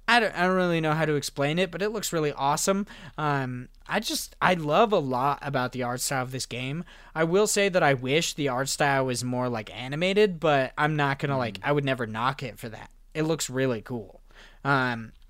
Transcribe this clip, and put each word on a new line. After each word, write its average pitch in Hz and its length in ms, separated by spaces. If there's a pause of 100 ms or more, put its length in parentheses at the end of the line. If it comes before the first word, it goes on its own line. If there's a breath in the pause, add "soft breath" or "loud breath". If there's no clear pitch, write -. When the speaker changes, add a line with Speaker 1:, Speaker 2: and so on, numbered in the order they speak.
Speaker 1:
I 233 100
don't, 214 180
I 175 80
don't 185 120
really 175 240
know 156 120
how 160 120
to 151 100
explain 147 460
it, 185 100
but 170 120
it 214 80
looks 214 220
really 156 200
awesome. 175 520 (320 loud breath)
Um, 135 520 (180)
I 202 140
just, - 420
I 185 120
love 170 380
a 196 60
lot 135 420
about 131 300
the 123 140
art 123 160
style 135 240
of 131 80
this 131 140
game. 131 360 (320 loud breath)
I 160 80
will 180 240
say 202 220
that 175 160
I 143 100
wish 131 400
the 143 140
art 131 200
style 139 380
was 123 160
more, 123 260
like, 110 240
animated, 170 680
but 139 360
I'm 151 200
not 139 240
gonna, 139 180
like, 107 220
Speaker 2:
Mm. 135 80
Speaker 1:
I - 20
would 147 140
never 123 240
knock 120 340
it 113 160
for 120 120
that. 107 200 (240)
It 156 80
looks 156 260
really 127 340
cool. 110 380 (440 loud breath)
Um, 127 480 (180)